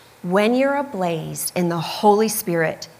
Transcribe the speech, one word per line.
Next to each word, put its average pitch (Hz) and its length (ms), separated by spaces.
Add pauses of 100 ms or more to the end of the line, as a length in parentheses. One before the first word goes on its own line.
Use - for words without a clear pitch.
(220)
When 208 320
you're 277 220
ablaze 170 800
in 180 140
the 170 100
Holy 208 500
Spirit, 165 600 (120)